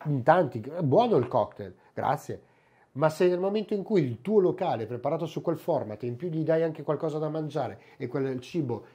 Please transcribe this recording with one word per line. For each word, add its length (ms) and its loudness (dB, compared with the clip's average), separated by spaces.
in 160 0
tanti, 380 4
"È 220 -6
buono 360 6
il 100 2
cocktail, 460 -2
grazie." 500 -4
Ma 180 2
se 180 4
nel 100 2
momento 360 -2
in 80 -2
cui 200 2
il 200 -4
tuo 180 4
locale 440 0
è 20 -12
preparato 400 -4
su 160 -8
quel 160 -2
format 440 -4
e 40 -6
in 100 -6
più 140 -8
gli 120 -2
dai 200 2
anche 200 -4
qualcosa 360 -2
da 100 -4
mangiare 500 -6
e 100 -8
quel 320 -4
cibo 440 -4